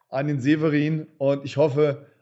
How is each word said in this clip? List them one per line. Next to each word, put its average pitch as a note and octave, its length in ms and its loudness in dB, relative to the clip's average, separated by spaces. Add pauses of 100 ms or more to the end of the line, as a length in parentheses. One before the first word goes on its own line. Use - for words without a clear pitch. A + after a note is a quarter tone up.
an C#3 160 -4
den D3 160 -2
Severin. D3+ 640 0 (140)
Und C#3 260 0
ich C3 120 -12
hoffe, C#3+ 500 0 (140)